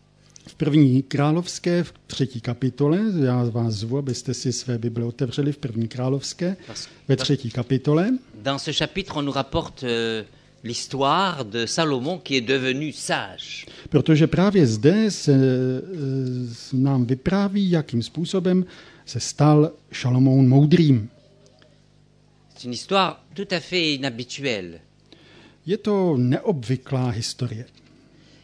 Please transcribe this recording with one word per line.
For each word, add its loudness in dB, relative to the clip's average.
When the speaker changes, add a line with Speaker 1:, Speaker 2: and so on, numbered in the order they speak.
Speaker 1:
V -20
první 4
královské, -2
v -14
třetí -6
kapitole, 0
já 2
vás -2
zvu, -4
abyste -6
si -4
své -6
Bible -4
otevřeli -4
v -8
první -4
královské, -4
Speaker 2:
Parce, -14
Speaker 1:
ve 2
Speaker 2:
parce 0
Speaker 1:
třetí -2
kapitole. 0
Speaker 2:
dans -4
ce -6
chapitre, -4
on -2
nous -2
rapporte, -4
euh, -2
l'histoire -2
de -4
Salomon -2
qui -2
est -2
devenu -2
sage. -8
Speaker 1:
Protože 4
právě 4
zde 2
se, 0
eh, -2
nám 2
vypráví, 0
jakým 0
způsobem 0
se -8
stal 4
Šalomoun 4
moudrým. 6
Speaker 2:
C'est -16
une -8
histoire -2
tout -8
à -2
fait 0
inhabituelle. -6
Speaker 1:
Je -2
to 0
neobvyklá 0
historie. -6